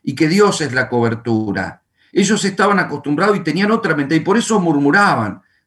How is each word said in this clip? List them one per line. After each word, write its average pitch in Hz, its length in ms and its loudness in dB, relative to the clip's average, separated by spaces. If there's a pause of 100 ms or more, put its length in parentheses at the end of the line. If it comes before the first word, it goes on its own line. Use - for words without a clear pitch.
y 139 120 -6
que 156 120 2
Dios 180 360 2
es 131 100 -4
la 127 160 -2
cobertura. 110 920 -2 (280)
Ellos 196 360 0
estaban 196 320 0
acostumbrados 165 580 -2
y 170 40 -4
tenían 185 300 0
otra 214 240 0
mente, 147 220 0
y 160 40 0
por 196 180 0
eso 220 200 0
murmuraban, 143 840 0 (240)